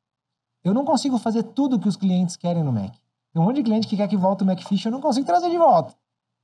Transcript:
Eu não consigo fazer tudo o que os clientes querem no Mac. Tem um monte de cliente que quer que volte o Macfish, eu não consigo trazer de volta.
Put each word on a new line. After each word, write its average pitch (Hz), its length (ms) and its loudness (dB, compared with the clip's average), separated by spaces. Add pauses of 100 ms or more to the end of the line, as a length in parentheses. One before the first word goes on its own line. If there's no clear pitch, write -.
(640)
Eu 190 120 2
não 277 100 2
consigo 269 320 2
fazer 226 260 -2
tudo 262 340 0
o 185 40 -2
que 208 80 -2
os 196 80 0
clientes 180 400 0
querem 175 260 -2
no 139 100 0
Mac. 98 220 -4 (380)
Tem 165 80 -2
um 165 40 4
monte 247 120 2
de 294 60 0
cliente 220 240 0
que 208 100 -4
quer 196 120 -2
que 196 80 -2
volte 196 260 0
o 190 40 2
Macfish, 190 380 -2
eu 226 80 -4
não 269 80 -8
consigo 277 260 -2
trazer 349 220 0
de 339 80 -2
volta. 262 380 4 (500)